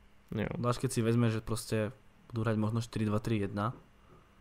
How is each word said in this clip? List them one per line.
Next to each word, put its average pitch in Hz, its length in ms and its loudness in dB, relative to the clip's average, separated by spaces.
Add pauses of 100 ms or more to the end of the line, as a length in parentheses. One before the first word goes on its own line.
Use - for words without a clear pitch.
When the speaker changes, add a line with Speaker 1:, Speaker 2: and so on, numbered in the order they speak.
(320)
Speaker 1:
Jo. 107 160 -2 (120)
Speaker 2:
Zvlášť 120 220 0
keď 127 100 0
si 120 100 0
vezme, 117 280 4
že 110 120 0
prostě 107 500 -2 (420)
budou 113 100 -2
hrát 110 140 2
možno 110 240 0
čtyři 110 240 -2
dva 104 140 2
tři 117 160 0
jedna. 104 380 -2 (680)